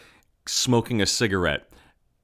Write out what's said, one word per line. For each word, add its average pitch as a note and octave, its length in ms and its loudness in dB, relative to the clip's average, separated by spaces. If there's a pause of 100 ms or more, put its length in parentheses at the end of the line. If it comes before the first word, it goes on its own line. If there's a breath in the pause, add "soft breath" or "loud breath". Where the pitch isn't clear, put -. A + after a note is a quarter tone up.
(480 soft breath)
smoking A#2 520 0
a F#2+ 60 2
cigarette, F#2+ 680 0 (520 soft breath)